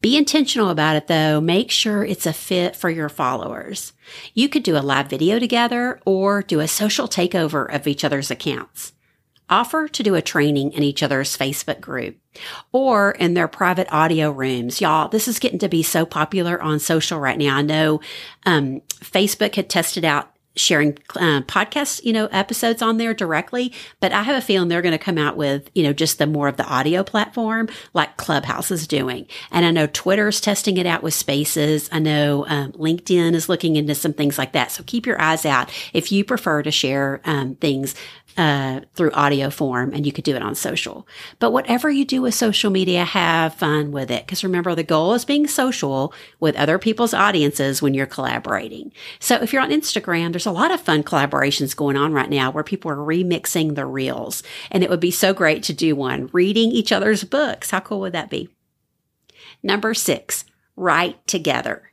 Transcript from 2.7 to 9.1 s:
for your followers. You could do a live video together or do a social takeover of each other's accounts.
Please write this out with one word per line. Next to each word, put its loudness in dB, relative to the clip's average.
for -2
your -2
followers. -6
You 2
could 0
do 2
a 2
live 0
video 2
together 0
or 2
do -2
a 0
social 0
takeover 0
of -4
each -2
other's -2
accounts. -8